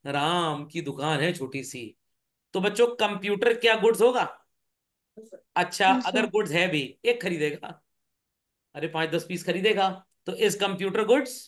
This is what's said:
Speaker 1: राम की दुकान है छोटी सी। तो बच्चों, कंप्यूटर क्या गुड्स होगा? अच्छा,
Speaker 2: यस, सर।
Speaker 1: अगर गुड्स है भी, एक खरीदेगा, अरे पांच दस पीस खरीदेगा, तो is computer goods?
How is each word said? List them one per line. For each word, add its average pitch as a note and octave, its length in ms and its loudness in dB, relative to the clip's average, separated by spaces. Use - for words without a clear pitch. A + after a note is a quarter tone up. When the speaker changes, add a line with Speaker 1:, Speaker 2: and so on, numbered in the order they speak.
Speaker 1:
राम D3+ 600 0
की E3 140 -8
दुकान D3 400 -2
है F3 120 2
छोटी C3+ 320 -8
सी। A#2 320 -14
तो F#3+ 80 -2
बच्चों, G#3 260 2
कंप्यूटर G#3 720 0
क्या A3+ 180 4
गुड्स A3 260 4
होगा? A#3+ 200 4
अच्छा, F#3+ 400 2
Speaker 2:
यस, B3+ 60 -2
सर। F3 60 -4
Speaker 1:
अगर G#3+ 220 0
गुड्स G3+ 200 0
है E3+ 180 2
भी, C#3 360 -4
एक A#3+ 180 2
खरीदेगा, D#3 600 -4
अरे D3 140 -6
पांच D#3+ 220 -2
दस D#3+ 180 -2
पीस F3+ 160 -6
खरीदेगा, F#3+ 600 0
तो F3+ 60 -6
is G3+ 240 0
computer G3 480 -2
goods? B3+ 300 2